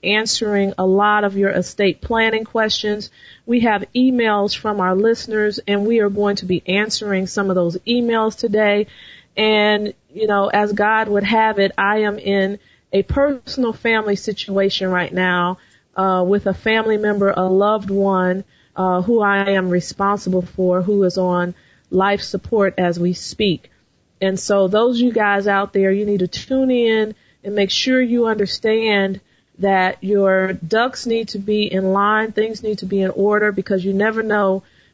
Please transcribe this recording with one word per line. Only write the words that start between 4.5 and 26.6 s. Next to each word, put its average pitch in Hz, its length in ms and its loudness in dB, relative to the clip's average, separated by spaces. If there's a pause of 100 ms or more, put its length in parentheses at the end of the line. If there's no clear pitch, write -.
from 208 280 -4
our 185 120 2
listeners, 214 720 0
and 202 200 0
we 233 140 2
are 208 100 2
going 202 260 -2
to 196 80 -8
be 180 240 -2
answering 196 600 -2
some 196 200 -2
of 185 80 0
those 175 300 0
emails 233 500 0
today. 208 520 0 (500)
And, 214 560 2 (180)
you 214 140 -4
know, 202 220 2
as 208 260 0
God 214 340 2
would 202 160 0
have 220 340 2
it, 196 200 2
I 202 220 2
am 208 180 -2
in 196 400 -2 (340)
a 196 120 2
personal 269 680 -2
family 220 440 0
situation 196 760 -2
right 180 240 -2
now, 180 420 0 (400)
uh, 190 320 2
with 202 180 0
a 196 60 0
family 220 460 0
member, 208 320 0
a 185 180 0
loved 196 400 2
one, 196 560 0 (320)
uh, 185 240 0
who 220 220 2
I 196 300 2
am 185 180 0
responsible 185 720 -2
for, 180 400 0
who 202 220 0
is 180 120 0
on 180 380 -2 (340)
life 196 320 0
support 196 580 -2
as 175 200 0
we 175 140 0
speak. - 580 -4 (500)
And 190 200 0
so 196 260 2
those 233 340 2
you 247 120 2
guys 202 340 2
out 202 260 0
there, 190 200 2
you 202 120 0
need 208 140 0
to 180 80 0
tune 262 460 -2